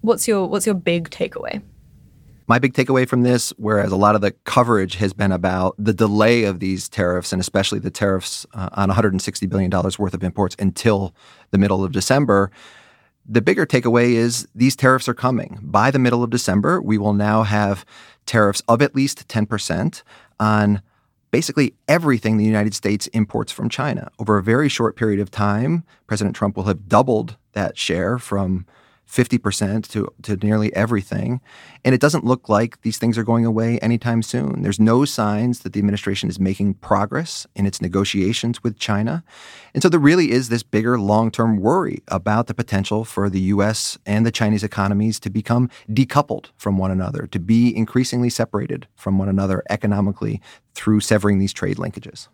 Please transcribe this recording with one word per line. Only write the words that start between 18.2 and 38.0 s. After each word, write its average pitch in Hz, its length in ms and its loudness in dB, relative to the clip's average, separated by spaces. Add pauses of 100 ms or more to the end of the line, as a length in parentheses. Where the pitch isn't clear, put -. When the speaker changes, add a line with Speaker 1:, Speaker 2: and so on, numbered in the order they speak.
Speaker 2:
tariffs 104 420 2
of 117 140 4
at 143 120 2
least - 360 -4
ten 107 160 0
percent 104 580 -4 (340)
on 104 440 2 (500)
basically 143 440 0 (120)
everything 135 480 2
the 107 80 2
United 107 300 2
States 104 340 -4
imports 110 460 -2
from 110 160 -4
China. - 500 -6
Over 107 180 2
a 95 60 0
very 120 240 2
short 120 300 -2
period 104 240 0
of 98 100 -6
time, 113 540 -2 (220)
President 104 280 -2
Trump 101 220 -2
will 95 80 -4
have 98 240 -2
doubled 120 480 2 (160)
that 101 240 -4
share 92 420 -2
from 95 460 -4 (400)
fifty 123 320 0
percent 104 540 -4
to, - 200 -4 (120)
to 104 140 -4
nearly 107 380 0
everything. 113 640 -2 (460)
And 127 80 4
it 123 80 2
doesn't 147 220 2
look 123 260 0
like 110 320 0
these 113 160 -4
things 113 200 0
are 117 60 -2
going 113 220 2
away 113 340 0
anytime 117 440 -2
soon. 135 400 -4
There's 101 160 -2
no 113 260 4
signs 113 540 -2
that 90 140 -12
the 101 60 -4
administration 101 500 -2
is 92 100 -10
making 98 360 0
progress 104 800 -2
in 98 140 -2
its 98 120 -6
negotiations 101 840 -2